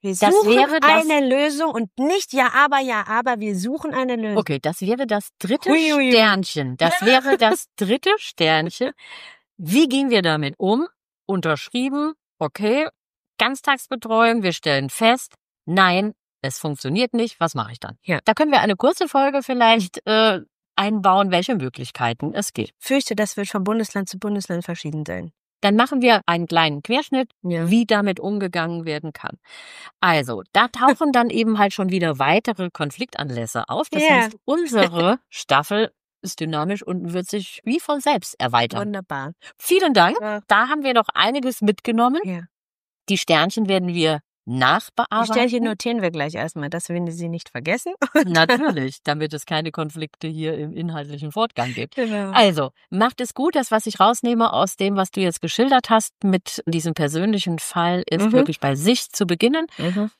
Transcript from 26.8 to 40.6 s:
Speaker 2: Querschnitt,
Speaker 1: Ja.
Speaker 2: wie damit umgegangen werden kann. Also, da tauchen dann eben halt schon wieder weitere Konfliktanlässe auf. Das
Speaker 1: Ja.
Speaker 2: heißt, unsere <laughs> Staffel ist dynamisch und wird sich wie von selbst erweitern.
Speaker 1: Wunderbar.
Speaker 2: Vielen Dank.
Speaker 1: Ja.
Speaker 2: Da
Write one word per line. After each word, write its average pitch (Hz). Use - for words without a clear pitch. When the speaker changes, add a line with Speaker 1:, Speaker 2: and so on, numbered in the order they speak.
Speaker 2:
Querschnitt, 262
Speaker 1:
Ja. 170
Speaker 2:
wie 226
damit 202
umgegangen 175
werden 151
kann. -
Also, 131
da 233
tauchen 269
dann 240
eben 220
halt 202
schon 190
wieder 170
weitere 180
Konfliktanlässe 131
auf. 196
Das 302
Speaker 1:
Ja. 311
Speaker 2:
heißt, 220
unsere 220
<laughs> -
Staffel 202
ist -
dynamisch 160
und 175
wird 180
sich -
wie 269
von 294
selbst 262
erweitern. 117
Speaker 1:
Wunderbar. 135
Speaker 2:
Vielen 359
Dank. 202
Speaker 1:
Ja. 214
Speaker 2:
Da 214